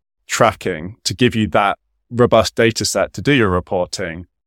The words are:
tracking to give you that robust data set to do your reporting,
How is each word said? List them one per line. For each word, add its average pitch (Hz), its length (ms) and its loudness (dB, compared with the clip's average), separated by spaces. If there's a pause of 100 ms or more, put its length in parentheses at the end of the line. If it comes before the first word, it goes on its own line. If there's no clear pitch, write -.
(260)
tracking 98 800 -2
to - 100 -4
give 117 220 2
you 110 120 0
that 101 300 0 (320)
robust 117 460 2
data 117 300 0
set - 280 -2
to - 80 -10
do 135 120 0
your 113 160 2
reporting, 90 760 -6 (220)